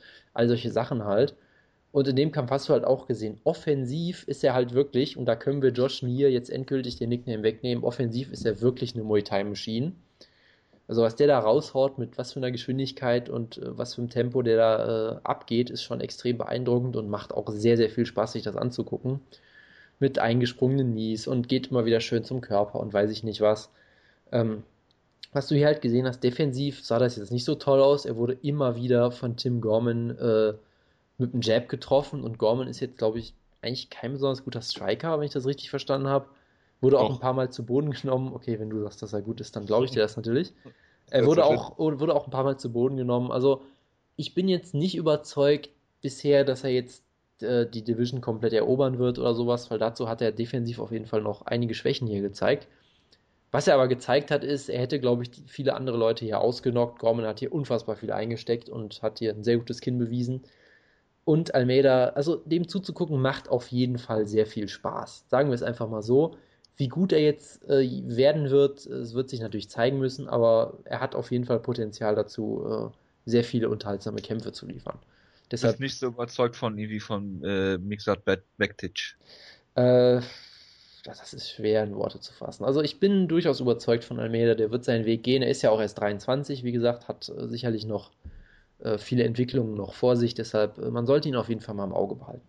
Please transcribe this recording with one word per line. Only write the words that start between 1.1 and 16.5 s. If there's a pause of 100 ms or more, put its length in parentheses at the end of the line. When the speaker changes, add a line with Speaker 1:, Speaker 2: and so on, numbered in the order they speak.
Speaker 1:
Und
in
dem
Kampf
hast
du
halt
auch
gesehen,
offensiv
ist
er
halt
wirklich,
und
da
können
wir
Josh
Neer
jetzt
endgültig
den
Nickname
wegnehmen,
offensiv
ist
er
wirklich
eine
Muay
Thai
Machine. (920)
Also
was
der
da
raushaut,
mit
was
für
einer
Geschwindigkeit
und,
äh,
was
für
einem
Tempo
der
da,
äh,
abgeht,
ist
schon
extrem
beeindruckend